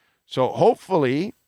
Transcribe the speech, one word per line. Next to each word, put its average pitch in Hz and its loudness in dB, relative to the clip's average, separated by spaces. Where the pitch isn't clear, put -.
So 131 -2
hopefully 160 0